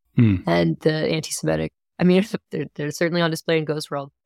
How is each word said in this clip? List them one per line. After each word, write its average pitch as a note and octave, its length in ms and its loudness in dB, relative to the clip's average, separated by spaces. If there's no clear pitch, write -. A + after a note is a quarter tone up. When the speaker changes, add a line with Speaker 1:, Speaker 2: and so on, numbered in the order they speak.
Speaker 1:
Hmm. A2 200 6
Speaker 2:
And E3+ 340 0
the D#3+ 100 2
anti-Semitic, D#3 640 -4
I F3 60 0
mean, F#3 200 4
<laughs> - 120 -20
they're, D#3 160 -6
they're D3 140 -6
certainly F3 300 -2
on E3 100 2
display D#3+ 280 0
in D#3 80 -2
Ghost D3+ 240 -6
World. C#3 200 -8